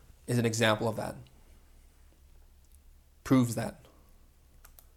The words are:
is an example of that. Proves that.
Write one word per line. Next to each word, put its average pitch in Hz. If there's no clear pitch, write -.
is 120
an 117
example 113
of 107
that. -
Proves 123
that. -